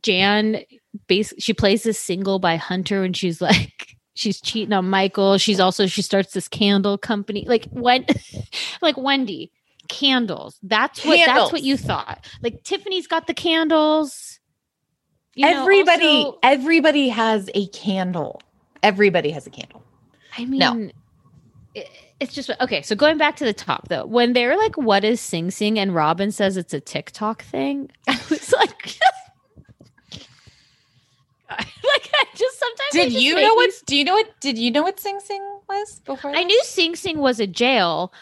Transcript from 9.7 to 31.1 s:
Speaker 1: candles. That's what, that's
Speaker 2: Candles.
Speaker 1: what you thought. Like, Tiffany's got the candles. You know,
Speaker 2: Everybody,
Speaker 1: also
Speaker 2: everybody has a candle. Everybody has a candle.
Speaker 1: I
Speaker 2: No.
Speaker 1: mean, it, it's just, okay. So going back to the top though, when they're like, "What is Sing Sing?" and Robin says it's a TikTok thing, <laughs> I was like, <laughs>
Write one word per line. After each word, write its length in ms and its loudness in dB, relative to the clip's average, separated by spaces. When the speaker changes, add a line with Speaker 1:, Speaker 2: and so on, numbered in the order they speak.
Speaker 1:
candles. 760 -2
That's 400 -2
what, 140 4
that's 100 6
Speaker 2:
Candles. 240 4
Speaker 1:
what 120 -4
you 120 0
thought. 500 -8
Like, 220 -8
Tiffany's 440 -8
got 200 -4
the 60 -4
candles. 1080 0
You 160 2
know, 100 0
Speaker 2:
Everybody, 460 6
Speaker 1:
also 340 2
Speaker 2:
everybody 680 4
has 440 0
a 140 0
candle. 760 -4
Everybody 480 4
has 160 -8
a 60 -20
candle. 320 -20
Speaker 1:
I 100 -10
Speaker 2:
No. 280 2
Speaker 1:
mean, 200 -6
it, 120 -14
it's 140 -6
just, 160 -10
okay. 220 -2
So 140 -4
going 240 2
back 160 2
to 100 -6
the 80 0
top 340 -6
though, 200 -6
when 260 2
they're 240 2
like, 220 0
"What 240 2
is 180 0
Sing 300 -6
Sing?" 260 -2
and 160 0
Robin 380 0
says 260 -2
it's 160 -8
a 60 -6
TikTok 640 -8
thing, 560 -6
<laughs> 80 -8
I 120 -2
was 200 -4
like, 460 -2
<laughs> 1200 -6